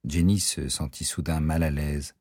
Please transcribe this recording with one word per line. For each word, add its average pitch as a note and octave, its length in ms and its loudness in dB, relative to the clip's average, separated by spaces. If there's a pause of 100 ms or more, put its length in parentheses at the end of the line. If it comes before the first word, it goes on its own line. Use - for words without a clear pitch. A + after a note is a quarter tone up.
Jenny E2+ 340 4
se D2+ 300 -2
sentit - 360 -6
soudain D#2+ 360 -2
mal D#2+ 240 2
à D#2 60 2
l'aise. D2 500 -2